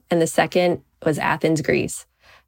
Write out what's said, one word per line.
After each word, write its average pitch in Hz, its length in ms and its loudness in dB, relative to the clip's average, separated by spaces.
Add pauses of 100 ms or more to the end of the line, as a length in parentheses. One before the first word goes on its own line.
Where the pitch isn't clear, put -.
(120)
and 170 100 2
the 165 60 2
second 175 560 0 (200)
was 156 140 0
Athens, 156 460 0
Greece. - 420 -2 (420)